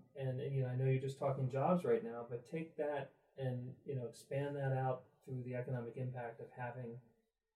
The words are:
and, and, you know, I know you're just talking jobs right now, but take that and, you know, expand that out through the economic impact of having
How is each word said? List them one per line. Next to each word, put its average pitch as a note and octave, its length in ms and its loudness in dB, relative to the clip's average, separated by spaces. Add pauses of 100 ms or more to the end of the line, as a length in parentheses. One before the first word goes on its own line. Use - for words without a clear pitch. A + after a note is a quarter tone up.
(160)
and, C3 240 -2
and, C#3 160 -2
you C3 80 4
know, B2+ 60 0
I B2+ 60 0
know C3 100 4
you're C3 160 6
just C3+ 180 -4
talking B2+ 300 2
jobs D#3 340 6
right A2+ 200 6
now, - 260 -6
but - 200 -8
take E3 280 -4
that D3 340 0 (260)
and, B2+ 340 -2 (140)
you C#3 100 -4
know, B2 140 -2
expand C#3+ 460 -4
that C3+ 160 2
out C3 300 2 (240)
through B2+ 180 -6
the B2 120 -4
economic B2 420 -2
impact B2+ 420 -4
of - 80 -10 (100)
having A#2+ 380 -6 (600)